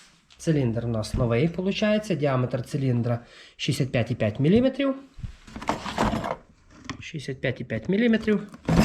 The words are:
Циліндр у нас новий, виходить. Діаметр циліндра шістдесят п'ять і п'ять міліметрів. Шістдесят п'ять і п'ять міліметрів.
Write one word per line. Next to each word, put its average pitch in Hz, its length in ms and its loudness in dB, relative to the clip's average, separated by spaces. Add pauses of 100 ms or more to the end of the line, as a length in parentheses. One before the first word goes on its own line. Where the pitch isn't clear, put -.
(380)
Циліндр 120 480 0
у 120 40 -2
нас 110 240 -2
новий, 123 340 2
виходить. 196 680 0
Діаметр 131 460 0
циліндра 123 560 0 (380)
шістдесят 135 340 -2
п'ять 120 200 0
і 120 40 0
п'ять 107 240 0
міліметрів. 262 560 4 (2000)
Шістдесят 135 420 -10
п'ять 131 200 -2
і - 20 -6
п'ять 113 260 -6
міліметрів. 214 580 2 (380)